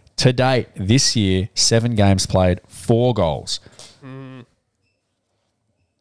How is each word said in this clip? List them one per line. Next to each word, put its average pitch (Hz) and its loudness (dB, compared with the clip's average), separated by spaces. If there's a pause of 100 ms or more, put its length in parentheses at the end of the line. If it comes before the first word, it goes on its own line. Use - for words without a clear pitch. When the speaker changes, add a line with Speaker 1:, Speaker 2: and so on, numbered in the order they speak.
(180)
Speaker 1:
To 127 2
date, 127 -2
this 110 2
year, 95 0
seven 117 0
games 98 2
played, 92 2
four 120 0
goals. - -4 (460)
Speaker 2:
Mm. 131 -18 (1600)